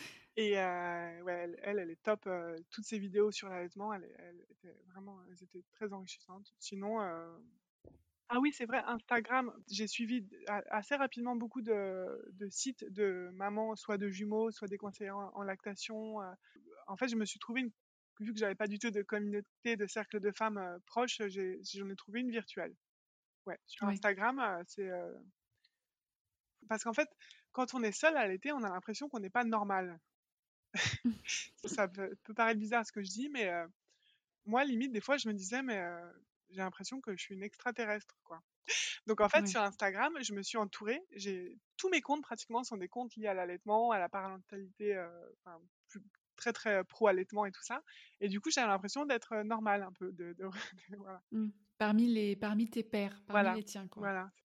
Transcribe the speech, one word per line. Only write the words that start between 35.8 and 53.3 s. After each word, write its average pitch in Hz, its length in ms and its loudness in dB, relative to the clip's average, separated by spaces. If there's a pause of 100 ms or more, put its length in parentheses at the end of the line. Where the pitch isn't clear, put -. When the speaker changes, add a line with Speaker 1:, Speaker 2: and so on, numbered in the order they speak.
Speaker 1:
j'ai 185 120 -16
l'impression 196 400 -6
que 202 160 -4
je - 60 -6
suis 202 120 -10
une 190 80 -8
extraterrestre, 214 800 -2
quoi. » 165 180 -14 (640)
Donc 214 140 4
en 208 80 10
fait, - 180 8
Speaker 2:
Ouais. - 20 2
Speaker 1:
sur 214 120 4
Instagram, 202 600 2
je 208 120 -4
me 196 100 -4
suis 226 160 -4
entourée, 214 420 0 (120)
j'ai, 190 440 -6 (200)
tous 381 120 0
mes 320 120 6
comptes 285 220 0
pratiquement 233 400 -4
sont 226 140 -6
des 180 120 -6
comptes 240 280 -8
liés 214 100 -2
à 196 80 4
l'allaitement, 208 560 2
à 208 80 4
la 175 100 2
parentalité, 196 840 -4
heu, 175 140 -4 (360)
enfin, 170 160 -16 (280)
plus, 196 120 -14 (360)
très, 233 160 0
très 196 320 4
pro - 220 4
allaitement 196 400 4
et 190 60 -6
tout - 100 -18
ça. 262 200 -6 (380)
Et 202 80 2
du 202 120 0
coup, 320 100 0
j'avais 247 180 4
l'impression 202 360 0
d'être, 240 300 0
heu, 214 80 0
normale 214 400 2
un 185 100 -10
peu, 185 200 -6
de, 175 200 -8
de, 190 180 -8
<laughs> 190 380 -12
de, 202 80 -12
voilà. 190 340 -12
Speaker 2:
Mmh. 220 180 2 (280)
Parmi 214 300 8
les, 214 300 4
parmi 214 320 2
tes 226 140 -2
pairs, 202 420 -2
parmi 202 240 6